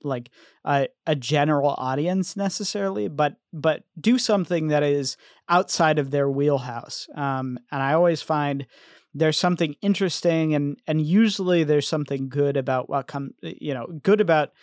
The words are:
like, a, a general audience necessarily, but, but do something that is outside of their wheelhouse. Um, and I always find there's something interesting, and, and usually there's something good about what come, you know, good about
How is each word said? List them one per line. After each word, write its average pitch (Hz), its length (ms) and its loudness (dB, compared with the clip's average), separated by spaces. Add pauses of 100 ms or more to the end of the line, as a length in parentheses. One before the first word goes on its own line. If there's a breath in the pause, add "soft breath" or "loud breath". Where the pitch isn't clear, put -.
like, 127 260 -6 (340 soft breath)
a, 139 220 2 (220)
a 151 80 2
general 143 600 2
audience 156 600 -2
necessarily, 196 720 -4
but, 147 260 0 (180)
but 156 300 -2 (180)
do 240 160 4
something 180 520 0
that 147 160 2
is 143 320 0 (320 soft breath)
outside 170 500 2
of 135 140 -2
their 139 180 0
wheelhouse. 135 840 -2
Um, 131 420 -4 (140)
and 139 100 -4
I 135 120 2
always 170 280 2
find 143 460 -2 (480 soft breath)
there's 156 220 2
something 170 420 0
interesting, 165 760 0
and, 147 200 -2 (120)
and 156 120 2
usually 180 640 2
there's 147 240 2
something 139 420 -4
good 143 280 0
about 131 320 -2
what 135 180 -4
come, 139 240 -8 (120)
you 156 300 -8
know, 123 140 -6 (160)
good 202 180 4
about 165 300 2 (120 soft breath)